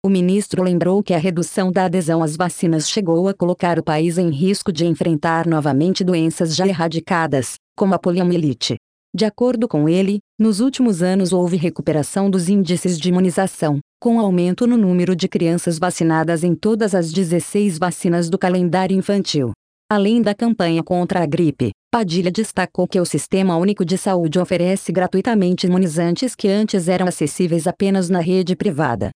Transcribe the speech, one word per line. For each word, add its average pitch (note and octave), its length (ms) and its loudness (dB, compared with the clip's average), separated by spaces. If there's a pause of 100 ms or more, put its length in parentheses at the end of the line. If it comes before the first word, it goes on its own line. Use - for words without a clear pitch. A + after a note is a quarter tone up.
O G3 60 0
ministro F#3 520 0
lembrou F3+ 400 2
que F#3 120 -2
a D#3+ 40 2
redução F3+ 540 -2
da F#3 140 2
adesão E3 360 0
às D#3 140 -2
vacinas E3 500 -2
chegou F3 420 0
a G3 60 -2
colocar F3 440 0
o D#3+ 40 -4
país E3 360 0
em F3+ 100 2
risco F#3 420 0
de D#3+ 140 -2
enfrentar E3 640 0
novamente D#3 580 2
doenças E3 500 0
já F#3 140 2
erradicadas, D#3+ 880 -2 (200)
como F#3+ 200 2
a E3 40 0
poliomielite. F3 800 0 (380)
De G3 100 0
acordo A#3+ 420 0
com D3+ 220 2
ele, F#3+ 300 2 (200)
nos G#3+ 220 2
últimos A#3+ 420 2
anos F#3 300 2
houve F3+ 240 2
recuperação D#3+ 720 -2
dos F#3 220 0
índices F3+ 500 0
de F3+ 80 -2
imunização, F3+ 680 0 (200)
com A#3 220 2
aumento F3+ 460 0
no A#3+ 100 4
número F3+ 400 2
de F#3 100 -4
crianças E3+ 520 0
vacinadas D#3+ 680 0
em F3 100 2
todas G#3+ 400 0
as E3+ 160 0
dezesseis F3+ 680 -2
vacinas E3+ 500 0
do F3+ 80 -2
calendário F#3 580 0
infantil. F#3 580 -2 (380)
Além G#3+ 300 2
da G#3 140 0
campanha F3+ 480 0
contra F3+ 400 0
a D#3+ 40 0
gripe, D3 440 0 (200)
Padilha F#3 400 0
destacou F#3 560 -2
que F#3 140 0
o F3 60 0
Sistema F#3 500 0
Único G3 300 0
de F3+ 100 -2
Saúde F3 420 0
oferece F3+ 540 0
gratuitamente F#3 720 0
imunizantes F3 680 0
que - 140 -2
antes G3+ 380 0
eram F3+ 200 0
acessíveis E3 600 -2
apenas F#3+ 440 0
na F#3 100 2
rede F3+ 340 0
privada. C3+ 600 -2